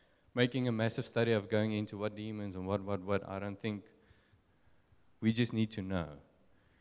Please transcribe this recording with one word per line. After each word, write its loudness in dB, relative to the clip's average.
making 2
a 2
massive 0
study 2
of 2
going 2
into -2
what -4
demons -6
and -6
what, 2
what, -2
what, 0
I -4
don't -6
think, -4
we 4
just 2
need 0
to -6
know -2